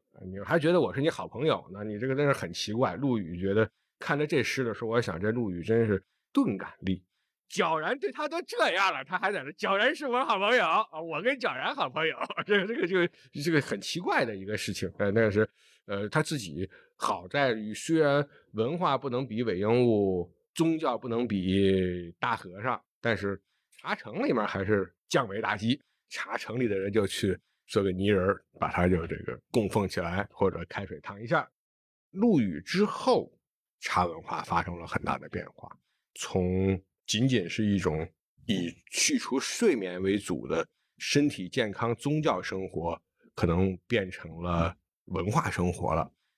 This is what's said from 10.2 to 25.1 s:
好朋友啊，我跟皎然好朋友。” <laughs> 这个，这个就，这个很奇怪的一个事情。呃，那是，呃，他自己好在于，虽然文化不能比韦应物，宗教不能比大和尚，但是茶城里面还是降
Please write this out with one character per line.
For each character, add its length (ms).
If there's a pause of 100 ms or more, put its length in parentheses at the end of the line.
好 120
朋 200
友 80
啊， 180 (180)
我 200
跟 160
皎 180
然 180
好 160
朋 160
友。” 120 (180)
<laughs> 100
这 140
个， 80
这 80
个 120
就， 540
这 100
个 100
很 180
奇 200
怪 260
的 100
一 80
个 140
事 160
情。 240
呃， 140
那 180
是， 180 (380)
呃， 240
他 120
自 160
己 320 (280)
好 300
在 240
于， 220
虽 240
然 300 (260)
文 240
化 200
不 120
能 160
比 180
韦 160
应 280
物， 420 (260)
宗 220
教 200
不 100
能 200
比 920
大 160
和 280
尚， 180 (180)
但 160
是 240 (380)
茶 180
城 300
里 80
面 120
还 200
是 260 (160)
降 200